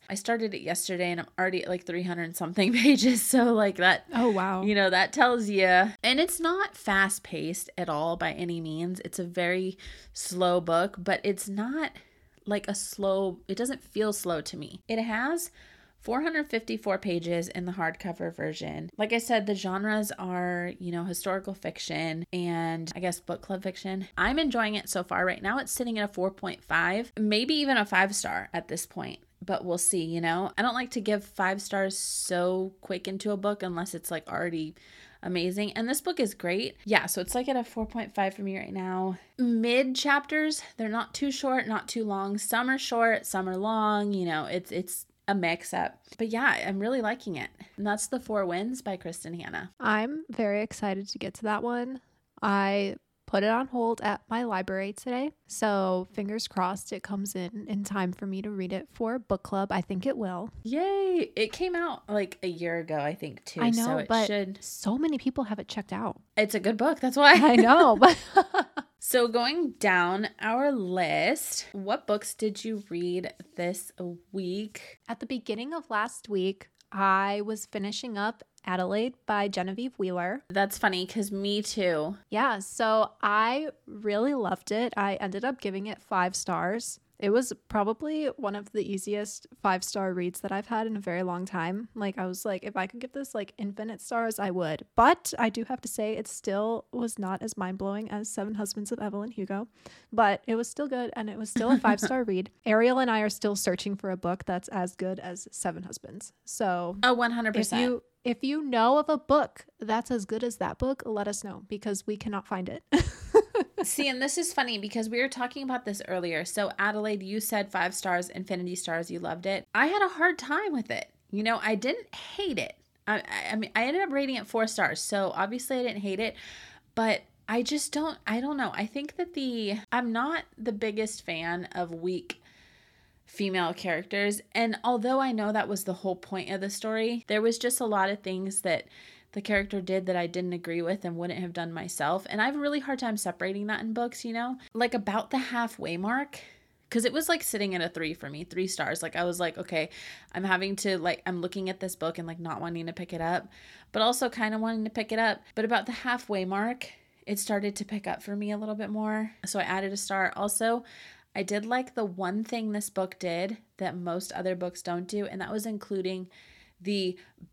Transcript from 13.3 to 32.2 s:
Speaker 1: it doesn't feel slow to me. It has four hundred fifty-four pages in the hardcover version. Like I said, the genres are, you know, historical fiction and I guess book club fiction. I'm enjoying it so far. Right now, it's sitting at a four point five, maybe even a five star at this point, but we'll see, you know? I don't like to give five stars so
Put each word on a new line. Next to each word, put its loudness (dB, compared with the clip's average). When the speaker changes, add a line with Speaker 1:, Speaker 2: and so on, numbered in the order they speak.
Speaker 1:
it -4
doesn't -2
feel 0
slow -2
to -10
me. -10
It 0
has -2
four 0
hundred 0
fifty-four 0
pages 0
in -6
the -4
hardcover -4
version. -6
Like 0
I 2
said, 2
the 2
genres 0
are, -2
you -4
know, -2
historical -4
fiction -4
and -2
I -8
guess 0
book -6
club -6
fiction. -4
I'm 2
enjoying 2
it -4
so 0
far. 0
Right 0
now, 0
it's -4
sitting -2
at 0
a -12
four 0
point -8
five, 2
maybe 4
even 4
a 6
five 4
star -2
at -4
this -4
point, -8
but -2
we'll 0
see, 2
you -2
know? 2
I 2
don't 2
like -4
to -2
give 0
five 0
stars 0
so 0